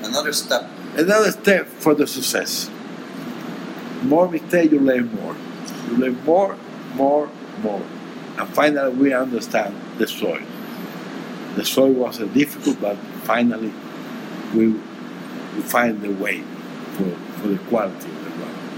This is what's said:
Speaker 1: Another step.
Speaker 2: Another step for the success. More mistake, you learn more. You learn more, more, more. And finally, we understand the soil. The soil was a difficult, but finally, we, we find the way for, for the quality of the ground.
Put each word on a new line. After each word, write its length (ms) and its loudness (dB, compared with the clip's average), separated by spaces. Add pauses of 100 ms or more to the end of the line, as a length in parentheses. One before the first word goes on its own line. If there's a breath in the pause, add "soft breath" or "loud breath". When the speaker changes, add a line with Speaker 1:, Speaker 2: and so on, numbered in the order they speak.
Speaker 1:
Another 300 0
step. 360 0 (280)
Speaker 2:
Another 340 6
step 360 4
for 280 4
the 120 4
success. 640 -2 (1300)
More 260 6
mistake, 420 4
you 100 6
learn 340 4
more. 220 -6 (520)
You 80 0
learn 280 2
more, 320 6 (380)
more, 360 4 (320)
more. 200 -2 (560)
And 120 -4
finally, 440 4
we 200 6
understand 600 0 (240)
the 80 2
soil. 360 -2 (1120)
The 80 0
soil 280 6
was 280 0
a 60 -2
difficult, 540 0
but 160 0 (280)
finally, 480 2 (840)
we, 140 6
we 920 -6
find 400 2
the 100 -4
way 300 -2 (540)
for, 140 0 (300)
for 80 -2
the 100 0 (100)
quality 400 -2
of 160 -10
the 60 -8
ground. 260 -10 (220)